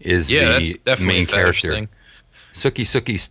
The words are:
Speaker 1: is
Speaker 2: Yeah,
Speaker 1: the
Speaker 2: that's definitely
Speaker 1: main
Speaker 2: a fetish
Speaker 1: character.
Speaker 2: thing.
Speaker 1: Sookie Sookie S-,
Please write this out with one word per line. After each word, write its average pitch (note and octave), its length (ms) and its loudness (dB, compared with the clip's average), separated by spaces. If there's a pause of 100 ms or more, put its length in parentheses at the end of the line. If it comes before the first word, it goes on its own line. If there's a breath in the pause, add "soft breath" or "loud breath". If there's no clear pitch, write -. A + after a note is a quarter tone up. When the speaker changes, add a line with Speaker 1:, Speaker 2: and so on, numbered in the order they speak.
Speaker 1:
is F2 300 0
Speaker 2:
Yeah, D3 100 2
Speaker 1:
the B2+ 120 4
Speaker 2:
that's F2+ 260 0
definitely F#2 360 0
Speaker 1:
main F2+ 80 2
Speaker 2:
a E2+ 40 -2
fetish F2+ 360 2
Speaker 1:
character. F2+ 100 -4
Speaker 2:
thing. G#2+ 160 -6 (640 soft breath)
Speaker 1:
Sookie B2+ 320 -2
Sookie A#2 300 -2
S-, - 160 -4